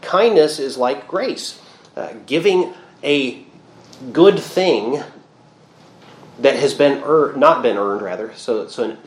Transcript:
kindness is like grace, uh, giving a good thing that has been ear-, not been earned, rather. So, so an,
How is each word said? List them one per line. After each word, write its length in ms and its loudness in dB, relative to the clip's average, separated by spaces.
kindness 580 2
is 180 -6
like 300 -4
grace, 520 -8
uh, 180 -12
giving 480 0
a 420 -2
good 280 6
thing 640 -2
that 160 4
has 180 0
been 260 2
ear-, 360 0
not 260 4
been 160 0
earned, 240 -2
rather. 340 -8
So, 320 -4
so 160 -6
an, 240 -8